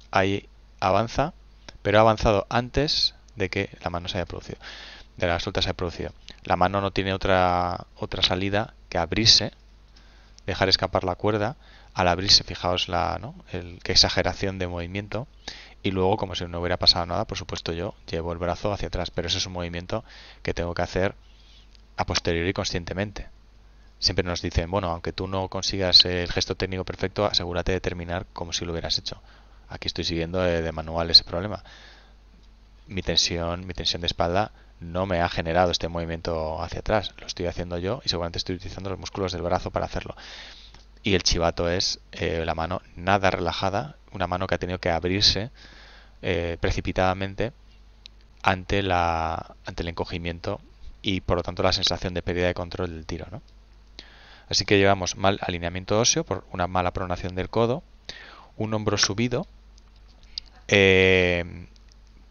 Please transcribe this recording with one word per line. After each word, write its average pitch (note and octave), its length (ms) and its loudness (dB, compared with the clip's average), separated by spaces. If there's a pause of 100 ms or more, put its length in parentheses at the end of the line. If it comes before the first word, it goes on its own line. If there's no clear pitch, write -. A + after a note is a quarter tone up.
(120)
ahí G2 360 2 (300)
avanza, A2+ 560 2 (480)
pero G2+ 160 6
ha A2 40 10
avanzado A2 480 6
antes B2 680 0 (180)
de F#2+ 140 -2
que G2 220 -4 (120)
la - 80 -4
mano F2 180 -6
se - 100 -4
haya E2+ 80 -2
producido, - 320 -10 (580)
de F#2 100 0
la F2 120 2
suelta F#2+ 240 -2
se F#2 60 0
haya F#2 80 -2
producido. E2 360 -6 (300)
La F2+ 140 0
mano F#2 240 4
no G2 100 0
tiene F#2+ 240 0
otra, F2+ 800 4
otra - 300 -4
salida G2 500 0 (140)
que F#2 100 -2
abrirse, G2 540 4 (920)
dejar F#2+ 240 2
escapar F#2+ 360 2
la F2+ 100 0
cuerda. G#2+ 400 0 (400)
Al F#2 140 4
abrirse, F#2 340 4
fijaos F2+ 460 -2
la, E2+ 320 0
¿no? C3+ 160 -12 (160)
El, F2 320 -8
qué - 80 -2
exageración F#2 680 2
de F#2 80 -2
movimiento. F#2 600 -6 (560)
Y G2+ 80 0
luego, F#2+ 240 4
como F#2+ 180 -4
si F2+ 120 -6
no E2+ 120 -8
hubiera F2 200 0
pasado F2+ 280 2
nada, F2+ 200 -2
por G2+ 120 -8
supuesto - 340 -8
yo E2+ 220 -6 (160)
llevo E2+ 220 -4
el E2+ 60 -6
brazo F2 340 0
hacia F#2+ 160 -4
atrás, F2+ 240 -4
pero E2+ 160 -4
ese G2 100 0
es - 80 -4
un F#2 60 -8
movimiento F2+ 500 -4 (400)
que F#2 100 -2
tengo F2 220 -4
que F2+ 80 0
hacer F#2 320 0 (800)
a G#2 100 -2
posteriori F2 460 0
conscientemente. F#2+ 760 -4 (720)
Siempre F#2 240 2
nos F2 180 -2
dicen, F2 260 0
"Bueno, F#2 220 0
aunque E2+ 220 -4
tú F#2+ 160 -4
no F#2+ 180 -2
consigas F#2 600 2
el F2 260 0
gesto F#2 240 -2
técnico F#2+ 280 -4
perfecto, F#2+ 400 -2
asegúrate F2 460 0
de F#2 100 0
terminar F2 520 -6
como E2+ 200 -10
si - 120 -4
lo E2+ 80 -4
hubieras E2 260 -2
hecho". - 240 -10 (460)
Aquí - 180 -10
estoy - 160 -4
siguiendo E2 380 -2
de, F2 200 2
de E2 120 -2
manual D#2+ 360 -4
ese E2 140 6
problema. F#2 400 -4 (1200)
Mi F#2+ 160 -6
tensión, E2+ 640 0
mi F2+ 80 -8
tensión F2 260 -4
de E2+ 60 -4
espalda E2+ 460 0 (280)
no E2+ 260 -4
me F2+ 140 2
ha F2 80 4
generado F2 420 2
este E2+ 180 -2
movimiento E2 760 -4
hacia E2+ 180 -6
atrás. G#2+ 380 -2
Lo - 80 -16
estoy - 200 -6
haciendo F2 320 -4
yo G2 260 -2
y - 40 -14
seguramente E2+ 300 -2
estoy F#2 180 -4
utilizando F#2 340 -8
los F#2 80 -6
músculos F2+ 340 -4
del F2 100 -6
brazo F2+ 280 0
para F2+ 160 -2
hacerlo. - 300 -6 (880)
Y G2 120 2
el F2 80 4
chivato E2+ 460 2
es, F2+ 300 0 (140)
eh, E2 320 -2
la E2 100 -2
mano E2 260 -4 (140)
nada F#2+ 360 2
relajada, F#2+ 640 -2 (160)
una F#2+ 140 -4
mano F2+ 200 -2
que F2+ 80 -2
ha F2 40 2
tenido F2+ 200 -4
que F2+ 120 -2
abrirse, F#2 600 2 (720)
eh, E2+ 380 -2
precipitadamente F#2+ 920 0 (920)
ante F#2+ 400 0
la, E2+ 760 0 (100)
ante F#2+ 160 -8
el E2+ 60 -6
encogimiento E2+ 720 -6 (400)
y, F#2+ 200 0
por - 160 0
lo F2 60 2
tanto, F2+ 220 -4
la F#2 80 4
sensación F#2 420 -2
de F2 80 -4
pérdida F2+ 240 0
de F2 80 2
control F2+ 360 -6
del D#2+ 160 -10
tiro, E2+ 260 -8
¿no? B2 100 -12 (1080)
Así G2 160 0
que G2+ 140 6
llevamos G2 380 4
mal G2 240 2
alineamiento F2+ 580 -2
óseo B2 260 2
por - 280 -6
una F2+ 160 0
mala F2+ 240 0
pronación F2+ 420 -4
del F2+ 140 -2
codo, A#2 340 2 (760)
un G#2+ 180 -2
hombro G#2 240 0
subido, A#2+ 480 0 (1200)
eh, F#2 960 6 (640)